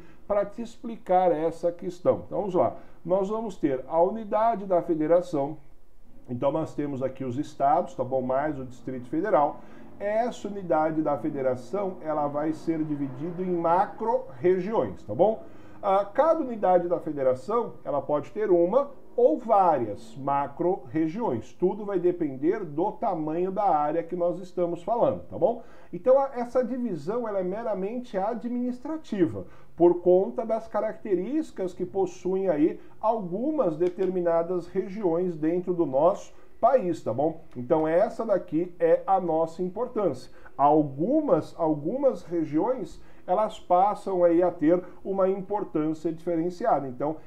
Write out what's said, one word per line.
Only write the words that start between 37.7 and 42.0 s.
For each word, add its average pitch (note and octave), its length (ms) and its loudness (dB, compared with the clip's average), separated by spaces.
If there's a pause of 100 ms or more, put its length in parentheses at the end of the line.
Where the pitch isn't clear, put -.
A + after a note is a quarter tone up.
essa G#3+ 400 2
daqui F3+ 540 0
é E3+ 260 6
a F#3+ 140 4
nossa E3 420 0
importância. F#3 720 -2 (240)
Algumas, D#3 1040 4
algumas F3+ 640 0